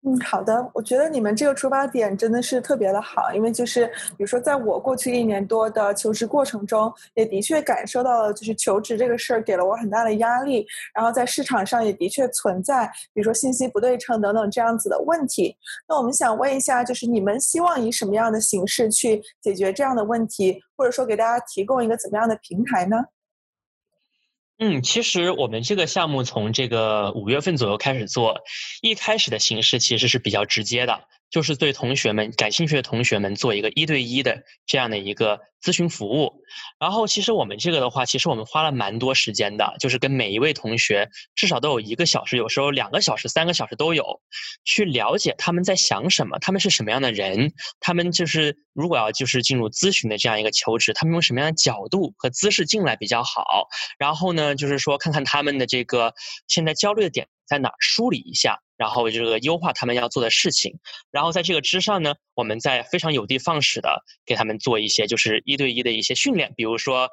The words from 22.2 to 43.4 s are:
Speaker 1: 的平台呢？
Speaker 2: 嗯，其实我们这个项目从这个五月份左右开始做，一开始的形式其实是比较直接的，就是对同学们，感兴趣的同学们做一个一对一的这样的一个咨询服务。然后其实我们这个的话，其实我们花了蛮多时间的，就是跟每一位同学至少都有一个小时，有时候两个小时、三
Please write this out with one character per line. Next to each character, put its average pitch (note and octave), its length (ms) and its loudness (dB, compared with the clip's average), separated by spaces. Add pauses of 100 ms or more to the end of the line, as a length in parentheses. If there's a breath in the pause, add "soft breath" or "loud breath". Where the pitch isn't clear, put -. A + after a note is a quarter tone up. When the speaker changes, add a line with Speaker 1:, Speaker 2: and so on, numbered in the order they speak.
Speaker 1:
的 A3 140 2
平 G#3 240 -2
台 G3 220 0
呢？ A3 100 2 (1700)
Speaker 2:
嗯， D#3 200 2
其 A3+ 180 2
实 F3+ 300 0
我 C3 160 0
们 A2 160 -4
这 G#3 120 0
个 E3+ 120 0
项 E3+ 200 0
目 C#3 140 0
从 A2 320 -2
这 B2+ 140 0
个 A2 460 0
五 G#2 160 -6
月 C#3 120 2
份 E3+ 160 0
左 A#2+ 100 2
右 G#2 120 0
开 C3+ 160 0
始 A2 100 -6
做， A2 360 0 (420 loud breath)
一 A3 100 2
开 G#3+ 240 0
始 - 140 2
的 G#2+ 80 -2
形 A2 240 0
式 B2 160 4
其 A#2 180 2
实 A#2+ 100 2
是 B2 120 2
比 G#2+ 100 -2
较 G#2 160 2
直 A2 180 -2
接 A#2+ 220 0
的， A#2+ 160 0 (300 soft breath)
就 E3 100 2
是 D3+ 140 -2
对 C#3+ 180 2
同 C3 220 -2
学 G#2+ 180 2
们， G#2+ 240 0
感 G#2+ 140 2
兴 E3 160 0
趣 D3+ 80 0
的 B2+ 80 0
同 A#2 200 -2
学 A2+ 140 2
们 G2+ 160 -2
做 A2 220 0
一 G2+ 60 -2
个 G#2+ 100 0
一 D#3 160 0
对 C#3+ 160 0
一 B2 180 -2
的 A#2+ 220 -2 (240 soft breath)
这 D3 100 0
样 A#2+ 140 0
的 G#2 80 -2
一 G2+ 160 -6
个 G#2+ 240 0 (240 loud breath)
咨 F3+ 120 0
询 E3+ 140 0
服 A2 160 -8
务。 C3+ 380 -2 (360 loud breath)
然 E3+ 120 -2
后 A3 160 0
其 G#3 140 0
实 A#3 100 0
我 F3+ 120 2
们 G2+ 140 -8
这 E3 140 -2
个 D#3 80 2
的 B2 100 0
话， B2+ 160 -2
其 - 140 -2
实 F3 100 0
我 C3 60 0
们 A2 100 -6
花 D#3 160 -2
了 D#3 100 0
蛮 A2 280 -2
多 C3 160 0
时 - 160 2
间 G#2 260 -2
的， G#2+ 220 0
就 C3+ 100 -2
是 B2+ 80 0
跟 C3+ 140 0
每 A#2+ 200 0
一 G#2 60 -2
位 D3 160 2
同 A2+ 240 -4
学 G2+ 320 2 (240 loud breath)
至 - 140 0
少 D3 120 0
都 C#3+ 120 0
有 B2 80 2
一 G#2+ 160 -6
个 E3+ 100 2
小 - 200 0
时， B2+ 120 -2
有 A2 100 0
时 C#3 120 -2
候 C#3 100 2
两 B2 220 -2
个 F#3+ 100 2
小 A#2 140 2
时、 A#2 140 -8
三 E3 180 2